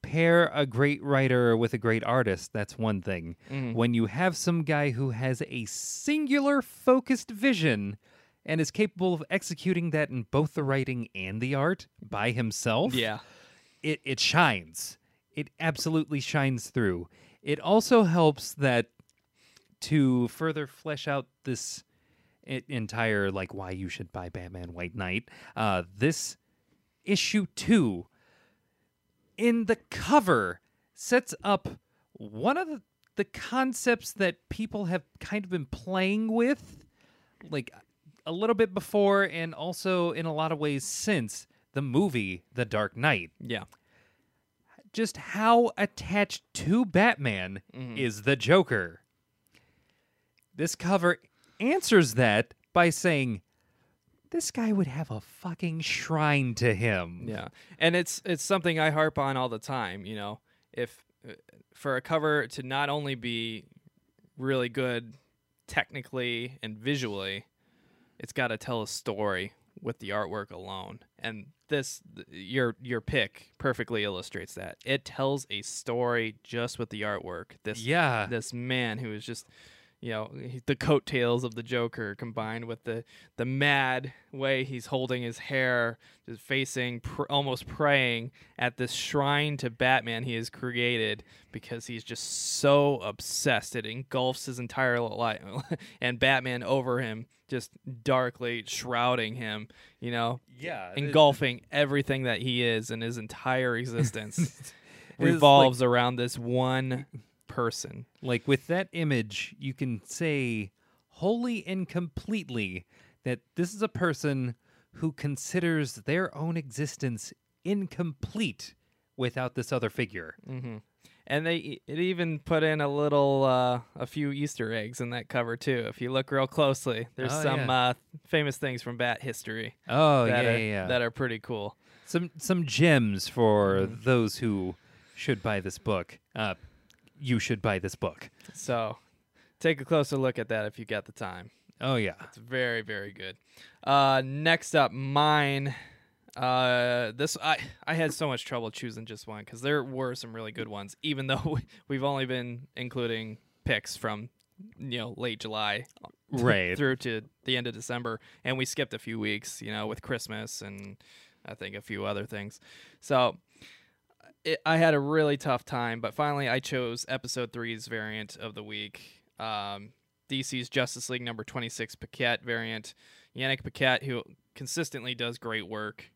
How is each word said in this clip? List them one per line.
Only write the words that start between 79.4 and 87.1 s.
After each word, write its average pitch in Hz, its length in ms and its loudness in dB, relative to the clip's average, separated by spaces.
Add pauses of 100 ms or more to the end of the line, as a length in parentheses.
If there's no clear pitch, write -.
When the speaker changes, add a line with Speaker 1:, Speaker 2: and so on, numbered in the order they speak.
Speaker 2:
you 120 120 -10
know, 107 180 -6 (100)
he, 127 280 -10
the 143 80 2
coattails 123 680 2
of 117 120 -4
the 113 80 -8
Joker 117 520 -4
combined 113 500 -8
with 113 180 -10
the, 117 200 -6 (340)
the 120 80 -2
mad 135 680 2 (180)
way 135 320 0
he's 131 240 -8
holding 127 360 -2
his 117 160 -6
hair, 123 580 0 (300)
just 113 140 -12
facing, 127 580 -2
pr-, - 320 -6